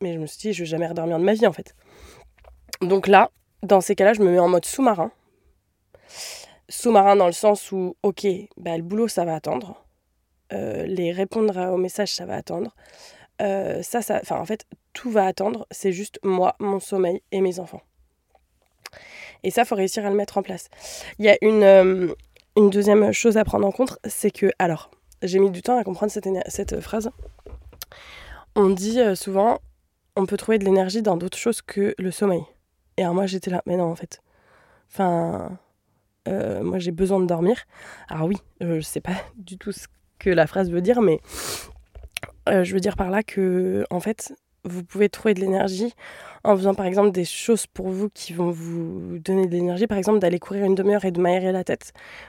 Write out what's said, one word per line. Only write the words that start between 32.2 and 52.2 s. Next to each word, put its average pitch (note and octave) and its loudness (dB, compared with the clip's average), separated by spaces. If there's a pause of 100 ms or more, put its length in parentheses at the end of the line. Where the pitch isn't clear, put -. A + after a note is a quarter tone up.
Et F3+ -2
alors F3 0
moi, G3 0
j'étais F#3 -6
là, F3+ -4
mais F3+ -2
non, E3+ 0
en E3+ -8
fait. - -16 (720)
Enfin, F3 -2 (680)
euh, G3+ -4
moi, F3+ -4
j'ai F3 -6
besoin F#3 0
de F#3 2
dormir. F3 2 (520)
Alors D#3 -4
oui, G3 -2 (260)
euh, E3+ -2
je D#3+ -2
sais - -8
pas F#3 -6
<laughs> - -20
du F#3 -18
tout G3+ -10
ce - -14 (320)
que G3 0
la E3 6
phrase F#3 -2
veut E3+ -2
dire, A#3+ 2
mais, F3 2 (1300)
euh, F#3 2
je F#3+ -6
veux F#3+ 2
dire G3 -4
par F#3 -4
là G#3 0
que, F#3 -2
en F3+ -4
fait, - -8 (300)
vous F3+ -8
pouvez G3 0
trouver - 0
de F3+ -4
l'énergie G3 -2 (520)
en G#3 6
faisant, G3 2
par G3 -4
exemple, G3+ 4
des F3+ -2
choses - -2
pour F#3+ -10
vous F#3+ -4
qui - -16
vont F3 -2
vous E3+ -8
donner F#3+ 0
de E3+ -2
l'énergie. F3 0
Par G#3 -2
exemple, G#3 2
d'aller F3 2
courir G3+ -6
une G3 4
demi-heure G3 2
et F#3+ 0
de E3+ -2
m'aérer F#3 2
la F#3 -2
tête. - -6 (360)